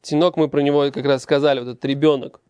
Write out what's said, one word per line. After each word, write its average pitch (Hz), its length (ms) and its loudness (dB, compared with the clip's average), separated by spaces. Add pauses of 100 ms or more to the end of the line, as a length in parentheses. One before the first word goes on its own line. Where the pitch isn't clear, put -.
Тинок, 156 360 0
мы 156 120 2
про 147 120 0
него 143 300 2
как 127 140 -8
раз 135 180 0
сказали, 143 380 0
вот 123 80 -10
этот 120 160 -14
ребёнок 139 640 0